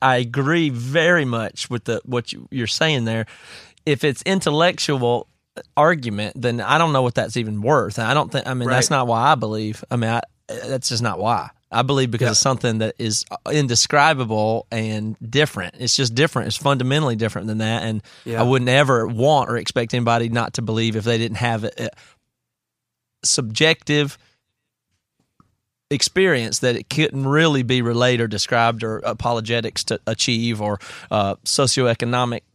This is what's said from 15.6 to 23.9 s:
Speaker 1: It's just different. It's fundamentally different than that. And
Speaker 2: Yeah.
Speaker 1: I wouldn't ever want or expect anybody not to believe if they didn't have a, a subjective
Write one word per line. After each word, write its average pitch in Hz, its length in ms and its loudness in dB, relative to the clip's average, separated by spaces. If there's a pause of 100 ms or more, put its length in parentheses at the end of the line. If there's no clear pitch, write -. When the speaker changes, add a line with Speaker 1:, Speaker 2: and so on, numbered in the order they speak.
Speaker 1:
It's 120 160 -2
just 123 200 0
different. 131 340 2
It's - 80 -4
fundamentally 135 580 0
different 107 320 -4
than 110 120 -2
that. 110 240 -2
And 110 200 -4 (220)
Speaker 2:
Yeah. 113 160 -2
Speaker 1:
I - 20 4
wouldn't 123 260 2
ever 131 380 4
want 131 420 2
or 120 80 -2
expect 117 360 -4
anybody 117 360 2
not 117 260 -2
to 127 60 -4
believe 113 340 0
if 107 100 -4
they 117 120 2
didn't 113 200 -2
have 117 260 0
a, 113 80 -4 (140)
a - 40 -6 (1300)
subjective 147 920 0 (1700)